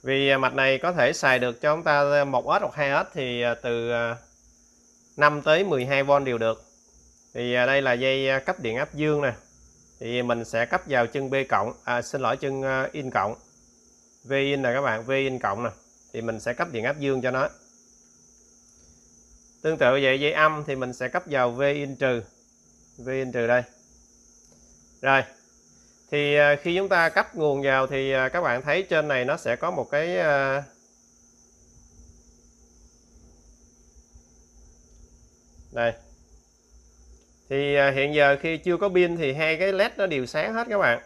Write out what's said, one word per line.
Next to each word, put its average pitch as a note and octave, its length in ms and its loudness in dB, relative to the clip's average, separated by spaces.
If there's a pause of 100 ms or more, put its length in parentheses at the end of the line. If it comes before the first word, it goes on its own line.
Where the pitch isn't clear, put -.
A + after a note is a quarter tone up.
Vì, C3+ 260 0
à, C3+ 80 4
mạch C3 160 0
này C3+ 240 2
có E3 140 -2
thể D3 220 2
xài C3 260 2
được A#2+ 220 -2
cho D3+ 140 2
chúng E3 80 -8
ta C#3+ 400 4
một C3 220 0
S D#3 160 2
hoặc E3 120 -6
hai C#3+ 160 -2
S E3 240 0
thì, B2 280 -4
à, A#2+ 120 0
từ, A#2 380 -4
à, A#2 240 -2 (1000)
năm D3 240 4
tới D#3 220 2
mười C#3+ 220 -2
hai C#3 180 0
V C#3 80 0 (140)
đều B2 120 -2
được. A2+ 260 -2 (720)
Thì, B2 200 -4
à, B2 120 4
đây C#3 160 2
là C3 120 2
dây, C3+ 360 0
à, C3+ 100 2
cấp F#3+ 200 -4
điện A#2 160 -4
áp C3+ 180 -6
dương D3 280 0
nè. B2+ 120 0 (680)
Thì A#2+ 220 -4
mình A#2 240 -2
sẽ A#2 200 -2
cấp - 200 -2
vào B2 220 0
chân C3+ 220 -6
B C3+ 60 -2 (140)
cộng, G#2+ 240 0 (100)
à, A#2+ 180 -2
xin C3 200 -6
lỗi, B2 160 -2
chân, C3+ 260 -6
à, C3+ 280 -2
in C#3 200 -8
cộng. G#2+ 240 0 (880)
V A#2+ 100 -6
in C#3 280 0
nè B2+ 120 0
các C3+ 80 0
bạn, A#2 220 -2
V B2 80 -6
in C3+ 280 -2
cộng G#2 240 -2
nè. A#2 60 -2 (440)
Thì A#2 80 -6
mình A2+ 180 -6
sẽ A#2+ 140 -6
cấp E3+ 180 -4
điện A2+ 120 -6
áp C#3+ 160 -4
dương C3+ 220 -2
cho B2+ 100 -2
nó. C3 180 -2 (2000)
Tương D#3 160 -2
tự B2+ 140 4
vậy, C3+ 280 4
dây D3 120 2
âm D#3 360 2
thì C#3 80 -2
mình B2+ 180 -6
sẽ B2+ 140 -6
cấp F3+ 180 -4
vào B2+ 260 0
V B2 100 -4
in C#3+ 340 0
trừ. B2+ 280 0 (720)
Vin C3 340 -6
trừ A#2+ 160 0
đây. B2 160 4 (1400)
Rồi. C3+ 220 4 (880)
Thì, D3 240 0
à, D3 260 6
khi F3 140 -2
chúng F#3+ 140 -2
ta E3+ 200 4
cấp G3 260 -2
nguồn D3 260 0
vào C3+ 260 2
thì, C3+ 240 -2
à, C3 180 2
các E3+ 120 -2
bạn B2 200 0
thấy D3+ 220 0
trên D#3 240 0
này C3 180 0
nó D3 120 -2
sẽ B2 180 -2
có E3 160 -4
một C#3+ 200 -4
cái, E3 260 -2
à, C#3 460 0 (4000)
đây. A#2 220 -2 (1600)
Thì, C#3+ 260 -2
à, C#3 160 4
hiện C#3 240 0
giờ C#3+ 260 6
khi D#3+ 160 -4
chưa F3 200 -2
có G3 120 0
pin F3+ 280 2
thì C#3+ 160 0
hai D#3+ 240 0
cái G3 160 0
led G#3 240 2
nó G3+ 80 0
đều C#3+ 200 -2
sáng D#3+ 280 -4
hết A#3 160 -4
các D#3 80 -2
bạn. A#2+ 280 2